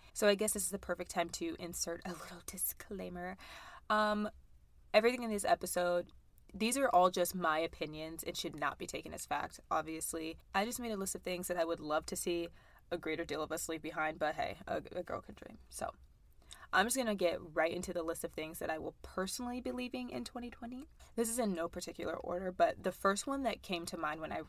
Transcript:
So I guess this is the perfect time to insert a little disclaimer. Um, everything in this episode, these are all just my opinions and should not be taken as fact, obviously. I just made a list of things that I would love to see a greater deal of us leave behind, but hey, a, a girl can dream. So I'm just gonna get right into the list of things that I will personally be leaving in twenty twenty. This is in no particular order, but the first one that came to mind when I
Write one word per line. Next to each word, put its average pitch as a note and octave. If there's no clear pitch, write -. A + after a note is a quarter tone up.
So G#3
I G3+
guess G3+
this G3
is -
the G3+
perfect -
time E3+
to E3
insert F3
a F#3
little F3
disclaimer. F#3
Um, G#3
everything A#3+
in A3+
this G#3
episode, F3
these A3+
are C#4
all F3+
just F3+
my E3
opinions D#3+
and F3
should -
not D3
be -
taken D#3
as E3
fact, -
obviously. D#3+
I G3
just B3
made A#3
a G#3
list F#3+
of F#3
things F3+
that F3+
I E3+
would E3
love D3+
to F#3+
see E3+
a F3
greater D#3+
deal D3+
of D3+
us D#3+
leave D#3+
behind, D#3+
but D#3
hey, -
a, -
a F3+
girl -
can -
dream. -
So -
I'm F#3+
just B3
gonna A3+
get F3+
right E3
into F3+
the E3+
list D#3+
of E3
things D#3+
that D#3+
I D#3+
will D#3+
personally B3
be B3+
leaving B3
in B3
twenty A#3+
twenty. B3
This A3+
is A3+
in G#3
no E3
particular E3+
order, F#3
but E3+
the F#3
first G3
one C#4
that -
came F3
to F3+
mind D#3
when D#3
I D#3+